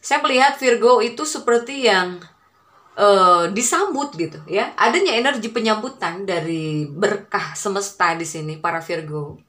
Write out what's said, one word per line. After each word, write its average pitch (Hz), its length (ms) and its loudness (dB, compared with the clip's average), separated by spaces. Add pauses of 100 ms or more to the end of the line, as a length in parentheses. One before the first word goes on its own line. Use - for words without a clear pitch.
Saya 294 200 -2
melihat 269 360 2
Virgo 240 440 4
itu 233 240 -6
seperti 240 600 0
yang, 180 320 2 (760)
eh, 185 560 6
disambut 285 640 -2
gitu 156 320 -6
ya. 202 320 -2
Adanya 285 400 2
energi 240 320 -2
penyambutan 214 760 -4
dari 156 600 -4
berkah 196 680 -4
semesta 196 600 -2
di 165 120 -6
sini, 156 320 -8
para 165 200 -4
Virgo 151 680 -8